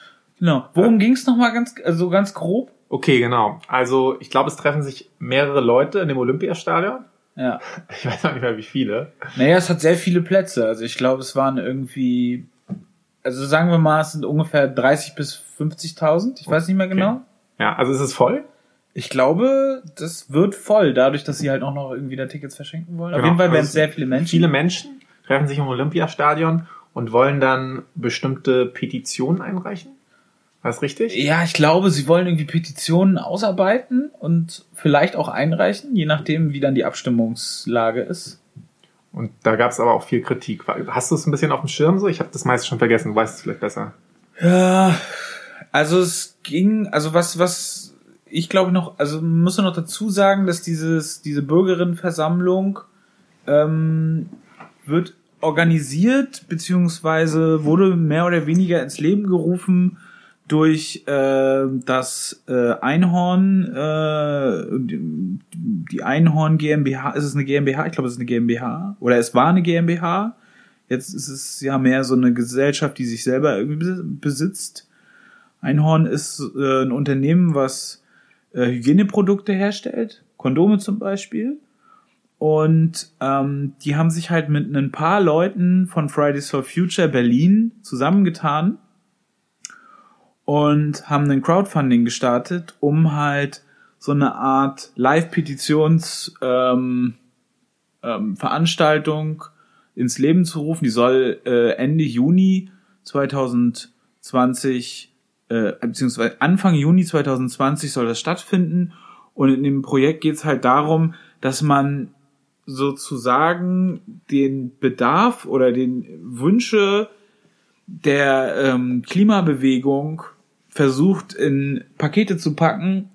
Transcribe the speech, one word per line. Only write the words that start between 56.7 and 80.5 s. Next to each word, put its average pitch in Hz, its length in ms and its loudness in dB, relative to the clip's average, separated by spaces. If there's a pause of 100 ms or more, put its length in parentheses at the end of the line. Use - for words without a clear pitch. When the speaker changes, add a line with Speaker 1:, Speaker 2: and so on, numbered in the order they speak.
Speaker 1:
wurde 185 300 4
mehr 160 320 2
oder 170 180 0
weniger 170 380 2
ins - 160 -10
Leben 196 280 2
gerufen 180 720 2 (500)
durch, 156 600 0
äh, 135 560 2 (220)
das, - 640 -4
äh, 120 340 2
Einhorn, 180 840 2 (100)
äh, 147 920 -2 (140)
die, 87 600 -6 (520)
die - 120 -6
Einhorn 156 540 2
G 151 140 0
M 151 120 2
B 135 140 -2
H, 131 140 -6
ist 147 140 -4
es 143 100 -4
eine 139 100 -2
G 139 100 0
M 143 100 0
B 135 100 0
H? 156 100 -4
Ich 170 80 -6
glaube, 131 140 -4
es 120 60 -6
ist 123 60 -12
eine 123 60 -6
G 120 120 -2
M 117 100 0
B 117 120 0
H. 156 400 -8
Oder 123 180 2
es 117 180 0
war 127 120 6
eine 180 140 4
G 170 140 2
M 170 100 2
B 170 140 0
H. 185 360 -2 (540)
Jetzt 131 240 -6
ist 147 160 -10
es - 320 -12
ja 135 160 -2
mehr 131 260 2
so 131 120 0
eine 127 180 4
Gesellschaft, 135 640 -2
die 131 80 -4
sich 117 180 -6
selber 131 340 0
irgendwie 151 280 -4
bes-, 185 180 -4
besitzt. 147 840 -6 (720)
Einhorn 156 440 2
ist, - 360 -6 (160)
äh, 135 260 2
ein 131 80 -2
Unternehmen, 143 640 2
was, - 480 -4 (500)
äh, 123 120 0
Hygieneprodukte 196 880 2
herstellt, 208 720 -4 (120)
Kondome 180 440 2